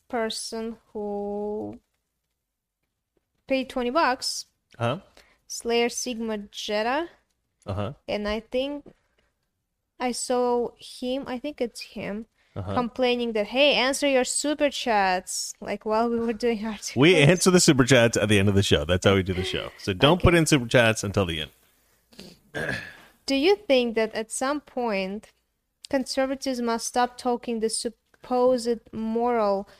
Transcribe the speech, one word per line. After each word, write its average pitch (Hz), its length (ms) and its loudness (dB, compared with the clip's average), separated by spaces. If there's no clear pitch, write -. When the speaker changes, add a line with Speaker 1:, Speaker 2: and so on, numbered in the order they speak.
Speaker 1:
person 226 680 -6
who 208 840 -8
paid 262 220 -2
twenty 240 220 -4
bucks, 277 560 -2
Speaker 2:
Uh-huh. 120 220 -2
Speaker 1:
Slayer 233 400 -2
Sigma 226 500 -6
Jetta, 220 720 -4
Speaker 2:
Uh-huh. 101 280 -6
Speaker 1:
and 208 220 -6
I 214 120 -4
think 277 440 -6
I 254 140 -2
saw 247 640 -2
him, 254 480 -8
I 254 120 -8
think 294 220 -8
it's 240 200 -6
him, 208 460 -12
Speaker 2:
Uh-huh. 95 200 -8
Speaker 1:
complaining 247 580 -2
that, 208 160 -2
"Hey, 262 260 2
answer 262 340 0
your 262 160 4
super 294 460 0
chats," 190 880 -2
like, 196 240 -8
while 220 240 0
we 233 120 -2
were 233 120 -2
doing 220 320 -2
our 220 140 -8
Speaker 2:
We 156 200 6
Speaker 1:
quiz. 147 140 8
Speaker 2:
answer 185 220 4
the 180 100 8
super 131 240 6
chats 117 320 6
at 85 120 2
the 104 100 6
end 98 100 4
of 101 60 4
the 98 80 6
show. 78 220 2
That's 87 200 2
how 98 120 6
we 95 80 2
do 90 100 -2
the 87 100 -2
show. - 340 -6
So - 140 -4
don't 139 260 4
Speaker 1:
Okay. - 40 -14
Speaker 2:
put 170 120 6
in 165 120 4
super 127 220 2
chats 113 340 4
until 101 240 0
the 82 140 -4
end. 76 100 -10
Speaker 1:
Do 269 80 0
you 330 220 4
think 247 400 0
that 220 180 -2
at 220 160 -8
some 277 300 -4
point 208 680 -6
conservatives 262 720 -4
must 233 260 -2
stop 247 320 -2
talking 240 420 -4
the 220 100 0
supposed 240 1080 -2
moral 220 760 -2